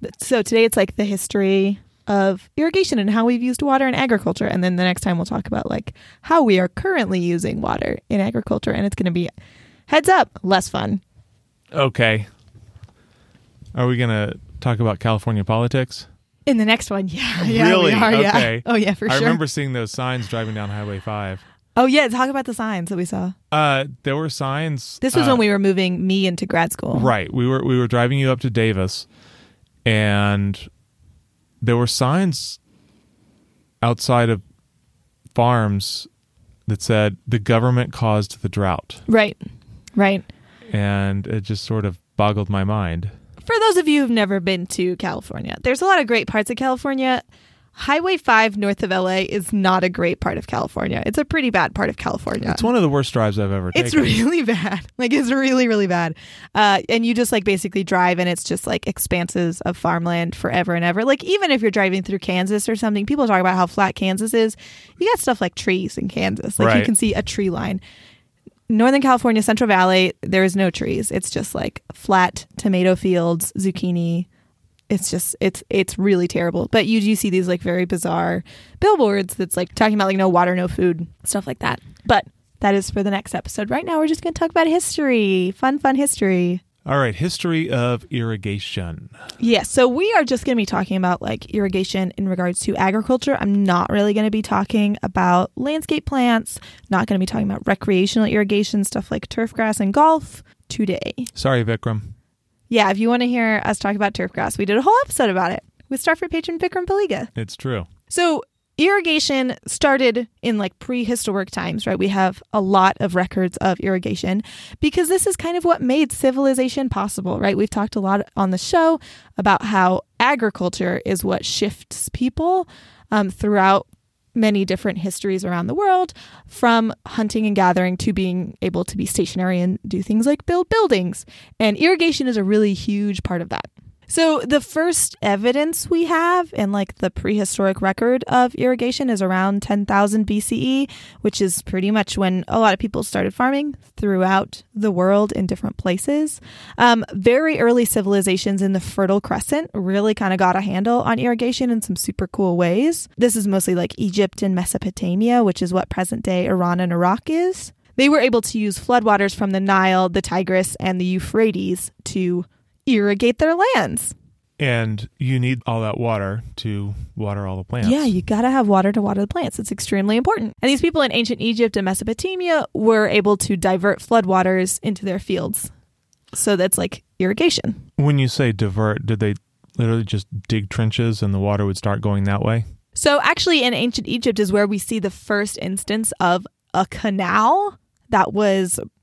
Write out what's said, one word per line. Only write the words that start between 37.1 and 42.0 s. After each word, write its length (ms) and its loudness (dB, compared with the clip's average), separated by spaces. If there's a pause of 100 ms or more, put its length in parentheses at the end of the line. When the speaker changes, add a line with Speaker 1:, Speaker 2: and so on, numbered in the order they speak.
Speaker 2:
"The 100 0
government 540 2
caused 480 -2
the 80 -4
drought." 580 -4
Speaker 1:
Right. 300 2 (580)
Right. 300 2 (480)
Speaker 2:
And 540 0
it 160 -4
just 220 -6
sort 200 -2
of 140 -6 (180)